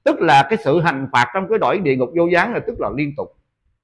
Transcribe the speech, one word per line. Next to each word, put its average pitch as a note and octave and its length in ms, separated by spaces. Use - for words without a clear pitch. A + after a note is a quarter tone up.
Tức D4+ 160
là D#3 300
cái A3 140
sự D#3 160
hành C3+ 320
phạt B2 220
trong F#3+ 140
cái A3 100
cõi D3+ 200
địa C#3+ 180
ngục B2 200
vô E3+ 100
gián F3 260
là E3 140
tức - 140
là G#2 140
liên C#3+ 220
tục. F#2 120